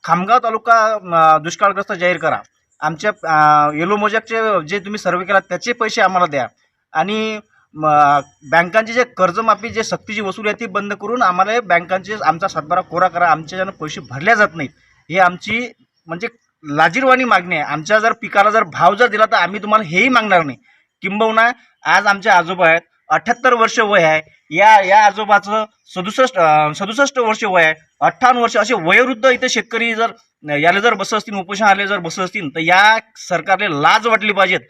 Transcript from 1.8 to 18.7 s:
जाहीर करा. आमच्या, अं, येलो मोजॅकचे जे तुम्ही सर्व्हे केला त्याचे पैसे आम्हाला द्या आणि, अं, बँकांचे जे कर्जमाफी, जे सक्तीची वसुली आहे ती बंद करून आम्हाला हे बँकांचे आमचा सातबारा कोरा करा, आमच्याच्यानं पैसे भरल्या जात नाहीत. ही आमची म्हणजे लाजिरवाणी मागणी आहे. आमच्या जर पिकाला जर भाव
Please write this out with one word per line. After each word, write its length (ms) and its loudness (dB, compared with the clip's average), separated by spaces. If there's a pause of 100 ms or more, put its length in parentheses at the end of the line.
जाहीर 240 -2
करा. 220 -2 (400)
आमच्या, 300 -4
अं, 680 2
येलो 220 -2
मोजॅकचे 680 -2
जे 120 -6
तुम्ही 180 -10
सर्व्हे 280 -4
केला 140 2
त्याचे 340 -8
पैसे 280 -4
आम्हाला 240 2
द्या 220 -4 (460)
आणि, 420 -4 (400)
अं, 460 2 (280)
बँकांचे 440 0
जे 100 0
कर्जमाफी, 680 -2
जे 140 -6
सक्तीची 380 -8
वसुली 280 -6
आहे 100 -6
ती 60 -8
बंद 280 -8
करून 280 -6
आम्हाला 300 0
हे 80 0
बँकांचे 560 -4 (100)
आमचा 220 -2
सातबारा 340 -4
कोरा 260 -2
करा, 240 0
आमच्याच्यानं 400 -4
पैसे 300 -14
भरल्या 340 -2
जात 200 2
नाहीत. 140 -10 (400)
ही 100 -4
आमची 540 -2 (340)
म्हणजे 200 -10 (360)
लाजिरवाणी 600 0
मागणी 320 0
आहे. 100 -4
आमच्या 340 -2
जर 140 0
पिकाला 360 0
जर 140 2
भाव 320 2